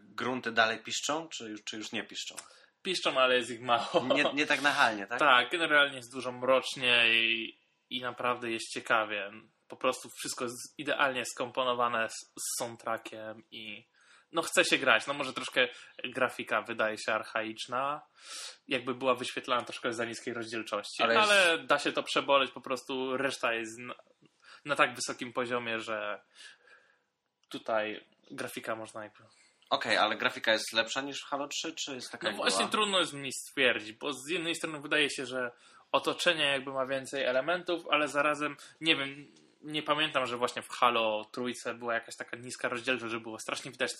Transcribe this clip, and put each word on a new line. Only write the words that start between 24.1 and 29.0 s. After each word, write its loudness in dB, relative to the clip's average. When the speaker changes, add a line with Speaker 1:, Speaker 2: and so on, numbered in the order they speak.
Speaker 2:
na -2
tak 2
wysokim -6
poziomie, -2
że -6
tutaj -2
grafika -8
można -12